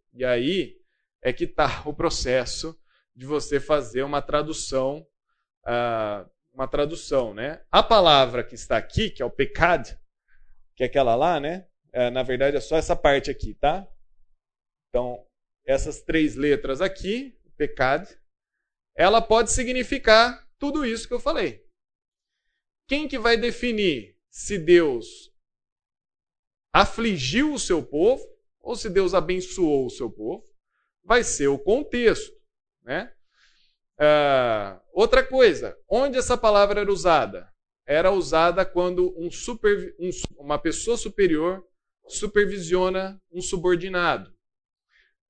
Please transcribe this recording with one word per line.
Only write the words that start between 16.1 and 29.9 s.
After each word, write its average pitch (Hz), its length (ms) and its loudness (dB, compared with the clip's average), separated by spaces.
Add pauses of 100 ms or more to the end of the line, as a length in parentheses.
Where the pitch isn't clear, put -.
letras 139 440 0
aqui, 196 580 -6 (180)
pecado, 147 520 -2 (840)
ela 208 260 4
pode 220 300 2
significar 247 960 2 (100)
tudo 285 280 -4
isso 226 220 -6
que 247 60 -4
eu 240 60 -4
falei. 208 460 -4 (1200)
Quem 294 200 -2
que 269 100 -6
vai 233 180 4
definir 214 800 -2 (140)
se - 280 -8
Deus 156 760 2 (1400)
afligiu 202 800 0
o 262 60 -6
seu 170 240 -2
povo 175 400 0 (380)
ou - 160 -10
se 220 120 -10
Deus 185 240 0
abençoou 170 760 0
o - 40 -8